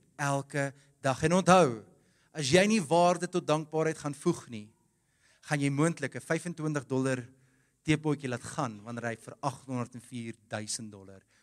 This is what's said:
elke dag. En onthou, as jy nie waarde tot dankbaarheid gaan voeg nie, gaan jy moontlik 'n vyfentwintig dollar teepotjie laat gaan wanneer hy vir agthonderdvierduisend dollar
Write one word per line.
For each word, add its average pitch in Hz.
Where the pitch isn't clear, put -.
elke 139
dag. 135
En 165
onthou, 175
as 147
jy 180
nie 220
waarde 175
tot 175
dankbaarheid 156
gaan 143
voeg -
nie, 107
gaan 151
jy 139
moontlik 143
'n 120
vyfentwintig 156
dollar 131
teepotjie 151
laat 120
gaan 113
wanneer 117
hy 113
vir -
agthonderdvierduisend 117
dollar 95